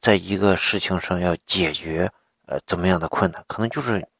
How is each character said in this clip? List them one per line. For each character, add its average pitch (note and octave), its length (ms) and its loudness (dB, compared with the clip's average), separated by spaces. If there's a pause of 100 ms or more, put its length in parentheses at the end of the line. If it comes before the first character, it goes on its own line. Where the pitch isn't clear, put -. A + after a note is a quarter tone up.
在 A2 120 6
一 F#2 220 -2
个 G2 200 4
事 - 220 0
情 F#2 220 -2
上 - 180 -2
要 F2 160 0 (120)
解 F2 260 0
决， D#2+ 380 -2 (360)
呃， C#2 200 -4
怎 F2 120 -2
么 F2 80 0
样 F#2 140 4
的 D#2+ 80 -4
困 - 220 2
难， - 160 -16
可 - 140 -8
能 A2 100 0
就 D3 100 -6
是 A#2 260 -2 (140)